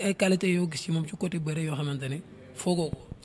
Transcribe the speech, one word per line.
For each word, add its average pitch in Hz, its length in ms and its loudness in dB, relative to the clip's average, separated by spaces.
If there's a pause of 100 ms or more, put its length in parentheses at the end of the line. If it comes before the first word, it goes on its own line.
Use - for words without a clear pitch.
ay 196 140 2
qualité 190 380 4
yoo 175 180 4
gis 147 120 -6
ci - 80 -2
moom 160 140 2
ci - 120 -8
côté 170 220 -2
bëre 156 240 -2
yoo 156 120 -2
xamante 143 340 -2
ne 147 120 -4 (340)
foogoo 175 340 0
ko. - 80 -4 (280)